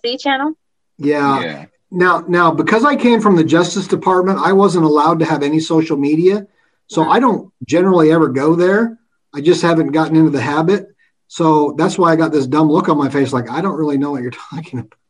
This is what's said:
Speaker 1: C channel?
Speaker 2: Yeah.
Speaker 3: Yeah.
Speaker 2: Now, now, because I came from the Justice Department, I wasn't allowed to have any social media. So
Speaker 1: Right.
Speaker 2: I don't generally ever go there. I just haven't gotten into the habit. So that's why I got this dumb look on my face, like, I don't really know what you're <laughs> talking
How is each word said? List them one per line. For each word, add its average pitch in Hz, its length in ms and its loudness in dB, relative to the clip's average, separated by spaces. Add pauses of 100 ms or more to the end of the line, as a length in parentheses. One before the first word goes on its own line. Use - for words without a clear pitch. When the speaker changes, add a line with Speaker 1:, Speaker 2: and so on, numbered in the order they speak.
Speaker 1:
C 240 140 -4
channel? 277 360 -2 (460)
Speaker 2:
Yeah. 143 420 0
Speaker 3:
Yeah. - 240 -10 (240)
Speaker 2:
Now, 175 380 0
now, 175 240 2
because 170 340 0
I 285 100 2
came 233 240 2
from 202 160 4
the 156 80 4
Justice 170 440 0
Department, 180 500 0
I 170 160 0
wasn't 180 320 2
allowed 151 340 2
to 160 60 2
have 151 160 -2
any 151 180 0
social 160 380 -2
media. 170 480 0 (420)
So - 140 -2
Speaker 1:
Right. - 140 2
Speaker 2:
I 220 40 2
don't 208 320 -2 (140)
generally 170 460 4
ever 160 160 2
go 139 280 0
there. 196 440 0 (340)
I 143 80 -8
just 160 220 2
haven't 160 300 0
gotten 160 220 0
into 160 140 6
the 139 120 -2
habit. 165 480 -2 (380)
So 156 500 0
that's 180 200 -2
why 170 140 2
I 160 40 2
got 160 160 -2
this 143 140 -2
dumb 151 240 0
look 160 200 0
on 156 80 0
my 139 120 -2
face, 139 240 -2
like, 120 160 -6
I 147 120 -6
don't 180 160 -4
really 147 200 -4
know 143 140 -4
what 135 100 -8
you're 123 100 -8
<laughs> - 200 -20
talking 156 280 -12 (300)